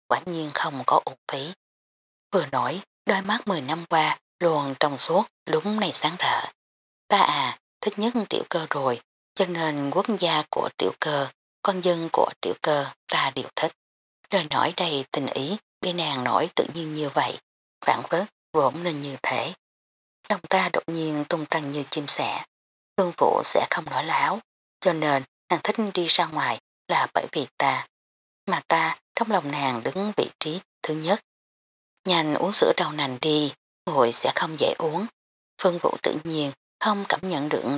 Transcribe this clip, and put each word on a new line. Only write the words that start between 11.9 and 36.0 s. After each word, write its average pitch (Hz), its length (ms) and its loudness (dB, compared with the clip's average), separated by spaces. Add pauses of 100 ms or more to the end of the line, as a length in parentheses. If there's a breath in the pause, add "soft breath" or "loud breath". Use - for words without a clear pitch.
của - 160 4 (120)
Tiểu - 200 -2
Cơ, 147 240 2 (220)
ta 139 280 0
đều 123 200 -6
thích. 160 160 -2 (580)
Lời 175 200 0
nói 135 280 0
đầy 151 340 -2
tình 139 140 -2
ý, 147 320 -4 (240)
bị 180 120 -2
nàng 151 300 -2
nói 120 320 2
tự - 180 2
nhiên 156 200 -6
như 151 160 -2
vậy, - 300 -2 (460)
phản 123 240 2
phất 175 140 2 (300)
vốn 147 300 2
nên 160 160 -2
như 139 240 -8
thế. 131 300 -2 (760)
Lòng 202 120 -2
ta 180 320 2
đột - 140 0
nhiên 156 420 -2
tung 160 160 -2
tăng 147 260 -2
như 147 120 -4
chim 143 240 -2
sẻ. - 380 2 (520)
Phương 180 200 2
Vũ - 260 4
sẽ - 260 4
không 170 160 -4
nói 139 180 -4
láo, 156 360 0 (400)
cho 180 140 2
nên 147 300 2 (260)
nàng 170 140 2
thích 214 120 0 (180)
đi 175 120 0
ra 165 200 6
ngoài 143 360 -2 (260)
là 147 260 0
bởi - 180 0
vì 135 160 -2 (100)
ta, 135 300 0 (600)
mà 175 200 0
ta 160 320 0 (160)
trong 220 160 -2
lòng 160 200 0
nàng 131 320 -2
đứng 185 340 -2
vị - 120 2 (100)
trí 160 200 -4 (240)
thứ 156 100 -2
nhất. 160 320 0 (800)
Nhanh 160 300 4
uống 185 160 0
sữa - 260 6
đậu 156 140 0
nành 139 300 -2
đi, 151 320 2 (320)
nguội 131 260 4
sẽ - 240 0
không 160 240 0
dễ - 180 2
uống. 165 280 -2 (560)
Phương 175 160 4
Vũ - 260 0